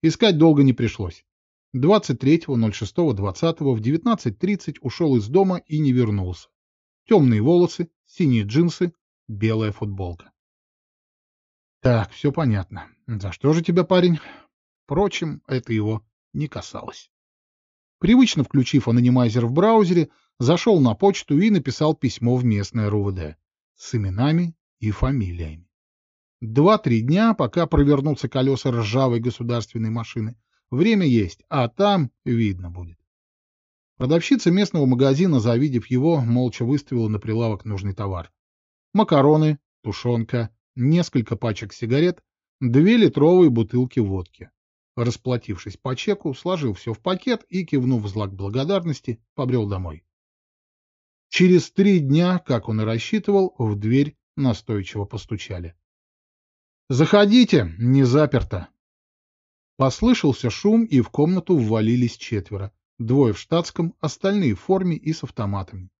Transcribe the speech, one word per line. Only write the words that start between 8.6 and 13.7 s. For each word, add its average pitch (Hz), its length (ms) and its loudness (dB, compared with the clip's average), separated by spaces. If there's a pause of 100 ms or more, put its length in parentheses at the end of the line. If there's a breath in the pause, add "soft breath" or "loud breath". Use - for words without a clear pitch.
белая 110 460 -2
футболка. 95 580 -10 (1500)
Так, 117 300 0
всё - 200 -2
понятно. 107 560 -4 (180)
За 101 280 -8
что - 180 0
же 165 100 2
тебя, 175 220 0